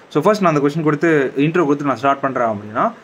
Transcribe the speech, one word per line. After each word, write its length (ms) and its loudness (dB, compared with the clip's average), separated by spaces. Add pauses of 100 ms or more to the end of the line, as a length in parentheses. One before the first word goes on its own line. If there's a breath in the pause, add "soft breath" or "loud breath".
So, 140 -2
ஃபர்ஸ்ட் 200 2
நான் 120 2
அந்த 140 2
கொஸ்டின் 140 -2
கொடுத்து, 540 0
இன்டர்வியூ 280 2
கொடுத்து 200 0
நான் 120 0
ஸ்டார்ட் 240 0
பண்றேன் 260 -2
அப்படின்னா, 460 -4 (120)